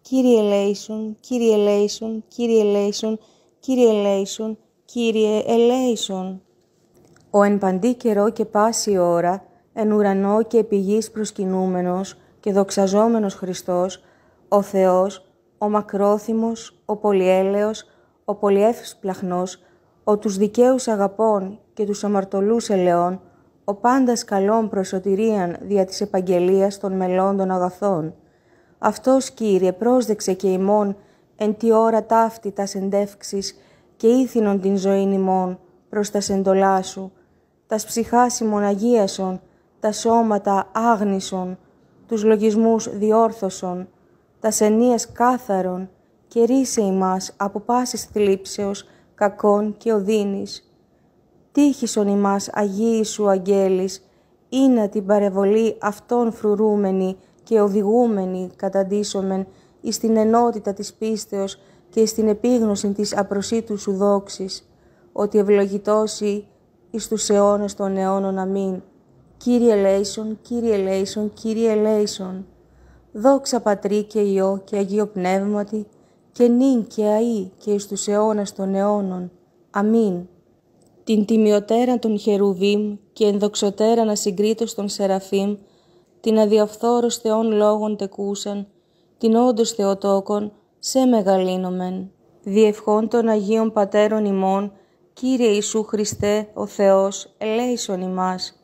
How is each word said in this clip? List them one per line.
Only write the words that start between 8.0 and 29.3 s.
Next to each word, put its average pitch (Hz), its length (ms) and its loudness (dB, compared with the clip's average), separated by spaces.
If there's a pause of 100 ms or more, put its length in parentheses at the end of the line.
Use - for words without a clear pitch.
και 220 140 -4
πάση 214 540 0
ώρα, 175 460 0 (280)
εν 214 200 -2
ουρανό 202 500 2
και 226 160 2
επί 214 180 0
γης 208 340 0
προσκυνούμενος 185 1040 -4 (240)
και 208 120 -4
δοξαζόμενος 202 840 2
Χριστός, 180 680 -6 (460)
ο 202 140 2
Θεός, 190 640 0 (320)
ο 208 100 -4
μακρόθυμος, 208 1160 -2
ο 214 120 -4
πολυέλεος, 202 880 0 (400)
ο 208 100 -4
πολυεύσπλαχνος, 196 1300 -2 (420)
ο 208 140 2
τους 208 180 -4
δικαίους 240 520 2
αγαπών 202 720 -2 (140)
και 214 100 -4
τους 202 200 -6
αμαρτωλούς 202 640 0
ελεών, 180 520 2 (500)
ο 202 40 -2
πάντας 240 500 0
καλόν 208 440 0
προς 196 200 -4
σωτηρίαν 190 760 -2
δια 190 220 0
της 185 160 -10
επαγγελίας 190 800 0
των 196 140 -6
μελών 190 440 0
των 190 140 -2
αγαθών. 180 640 -2 (640)
Αυτός, 254 520 0